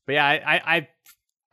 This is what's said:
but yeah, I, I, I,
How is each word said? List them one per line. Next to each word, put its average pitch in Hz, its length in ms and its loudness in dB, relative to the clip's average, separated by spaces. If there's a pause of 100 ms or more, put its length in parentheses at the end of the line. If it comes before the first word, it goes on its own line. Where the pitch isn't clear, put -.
but 135 100 -4
yeah, 147 100 2
I, 147 100 2
I, 156 400 0
I, 151 120 -4 (640)